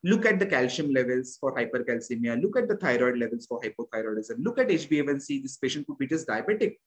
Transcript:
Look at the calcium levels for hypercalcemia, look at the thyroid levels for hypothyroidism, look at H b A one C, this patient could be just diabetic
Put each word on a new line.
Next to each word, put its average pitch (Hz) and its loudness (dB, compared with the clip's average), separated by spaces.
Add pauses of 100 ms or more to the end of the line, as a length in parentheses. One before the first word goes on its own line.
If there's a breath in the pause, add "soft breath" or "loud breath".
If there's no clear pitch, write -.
Look 214 4
at 202 6
the 190 4
calcium 139 2
levels 127 0
for 135 -2
hypercalcemia, 117 -2
look 202 0
at 233 2
the 208 0
thyroid 123 2
levels 117 -4
for 120 -6
hypothyroidism, 110 -6
look 233 -2
at 247 2
H 156 2
b 151 4
A 143 0
one 139 0
C, 139 -4
this 135 -12
patient 143 -4
could 143 -8
be 135 -2
just 160 -4
diabetic 202 0 (120)